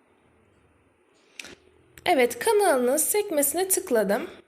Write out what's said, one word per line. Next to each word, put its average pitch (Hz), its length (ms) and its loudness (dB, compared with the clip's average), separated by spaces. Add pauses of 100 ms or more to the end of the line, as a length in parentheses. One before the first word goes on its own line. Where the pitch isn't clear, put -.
(2000)
Evet, 254 340 2
kanalınız 311 640 2
sekmesine 370 640 0
tıkladım. 240 640 -2 (180)